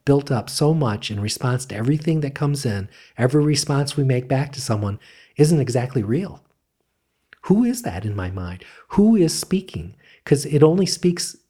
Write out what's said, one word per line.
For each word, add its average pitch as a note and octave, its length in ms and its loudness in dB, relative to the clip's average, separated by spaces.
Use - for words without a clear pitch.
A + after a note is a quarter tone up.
built C#3 260 2
up A#2+ 200 -4
so D3+ 240 0
much A#2 360 -2
in G#2 100 -4
response B2 440 -2
to G2+ 100 -12
everything D3+ 460 -2
that C#3 140 -6
comes C#3+ 320 -2
in, G2+ 220 -4
every C3 260 2
response C#3+ 540 0
we C#3+ 80 2
make B2+ 240 0
back C3+ 240 0
to - 80 -12
someone, G#2 400 -2
isn't D3+ 240 4
exactly A#2+ 420 0
real. C3+ 420 -4
Who G#3+ 200 4
is A#3+ 180 -2
that F#2+ 220 -8
in G#2 100 -4
my F#2 160 -6
mind? F2+ 320 -10
Who A3 280 4
is E3 200 2
speaking? C#3 580 -6
'Cause D3+ 200 2
it C#3+ 180 2
only F3 240 6
speaks - 480 -2